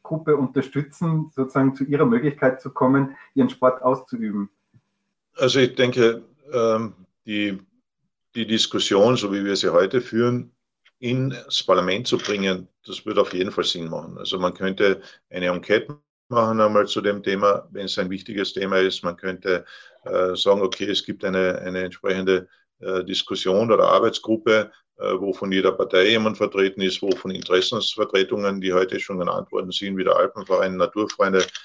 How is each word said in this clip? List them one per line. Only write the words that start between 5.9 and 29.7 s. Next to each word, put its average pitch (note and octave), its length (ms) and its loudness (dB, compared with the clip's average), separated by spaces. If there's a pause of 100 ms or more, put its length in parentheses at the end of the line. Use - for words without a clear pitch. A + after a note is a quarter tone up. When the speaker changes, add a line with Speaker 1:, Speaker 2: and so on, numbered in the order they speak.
Speaker 2:
ähm, A2+ 420 0 (320)
die, G#2 320 -2 (760)
die A2+ 120 -4
Diskussion, G#2+ 680 2
so G#2 160 -2
wie G2 120 -2
wir G2+ 120 0
sie F#2 160 0
heute F#2+ 300 2
führen, B2 500 -2 (460)
ins C3 640 -4
Parlament F#2 440 0
zu - 120 0
bringen, F#2+ 500 -2 (180)
das F#2+ 180 -14
würde G#2 180 0
auf - 100 0
jeden F#2 180 -2
Fall F2+ 140 -4
Sinn E2 240 -6
machen. E2 300 -12
Also F#2 200 -8
man F2+ 160 -2
könnte F#2+ 460 0 (300)
eine F2+ 160 -6
Enquete F#2+ 520 -2 (300)
machen A2 320 0
einmal G#2+ 260 4
zu G#2+ 140 -4
dem G2+ 220 -2
Thema, G2+ 480 0
wenn G2 160 -10
es F#2 120 -6
ein F#2 120 -4
wichtiges G2 420 -6
Thema F#2+ 260 -2
ist. F#2 240 0
Man F2 140 -6
könnte, F#2 480 -4 (400)
äh, F#2 300 -2
sagen, G2+ 280 2
okay, G2 240 -4
es G2+ 180 -4
gibt G#2 200 -10
eine, F#2 340 0
eine F#2 260 -6
entsprechende, F#2 640 -2 (320)
äh, F#2 240 -4
Diskussion F#2+ 680 -2
oder F2+ 180 8
Arbeitsgruppe, G#2+ 840 2 (260)
äh, G2 220 -2
wo F#2+ 140 -2
von G2 200 -6
jeder F#2 200 4
Partei F#2+ 380 4
jemand A2 260 2
vertreten G2 440 0
ist, F#2+ 220 -2
wo G2+ 80 -2
von F#2 200 -4
Interessensvertretungen, G2 1300 0
die F#2 120 -2
heute F#2 280 0
schon F#2+ 180 -6
genannt F2+ 340 -4
worden G2 180 -4